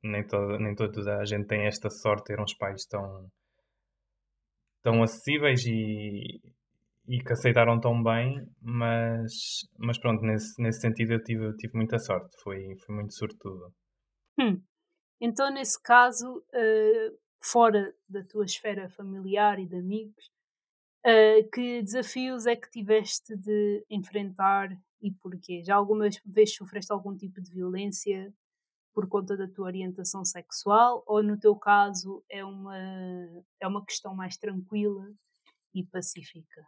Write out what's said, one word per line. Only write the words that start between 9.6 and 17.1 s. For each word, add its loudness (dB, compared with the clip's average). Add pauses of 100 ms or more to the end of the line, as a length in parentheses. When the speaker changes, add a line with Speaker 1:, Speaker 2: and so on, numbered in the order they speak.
Speaker 1:
mas -2
pronto, 0
nesse, -2
nesse 0
sentido 0
eu 0
tive, -4
eu -6
tive -10
muita 0
sorte, -4
foi, -10 (100)
foi -10
muito -8
sortudo. -12 (680)
Speaker 2:
Hum. 0 (600)
Então, 0
nesse -2
caso, 6 (100)
eh, 4 (300)